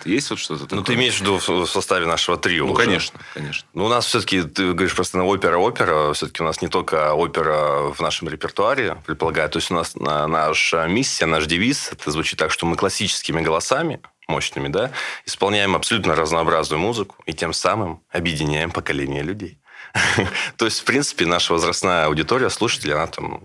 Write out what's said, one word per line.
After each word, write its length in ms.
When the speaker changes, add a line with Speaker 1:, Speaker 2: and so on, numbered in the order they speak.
Speaker 1:
Есть 280
вот 80
что-то 240
Speaker 2:
Ну, 40
Speaker 1:
такое? 160
Speaker 2:
ты 120
имеешь 220
в 40
виду 160
в, 100
в 200
составе 400
нашего 280
трио 300
Speaker 1:
Ну, 80
Speaker 2:
уже? 100
Speaker 1:
конечно, 360
конечно. 400
Speaker 2:
Ну, 120
у 20
нас 200
все-таки, 340
ты 320
говоришь 220
просто 240
на 60
опера, 320
опера. 560
Все-таки 280
у 40
нас 160
не 60
только 460
опера 800
в 80
нашем 260
репертуаре, 760
предполагаю. 440
То 100
есть 120
у 40
нас 200
на-, 320
наша 600
миссия, 400
наш 180
девиз, 480
это 180
звучит 280
так, 120
что 140
мы 100
классическими 680
голосами, 600
мощными, 400
да, 240
исполняем 500
абсолютно 400
разнообразную 680
музыку 340
и 60
тем 200
самым 480
объединяем 600
поколение 520
людей. 360
<laughs> 640
То 80
есть, 160
в 20
принципе, 420
наша 280
возрастная 540
аудитория, 420
слушатели, 420
она 160
там 380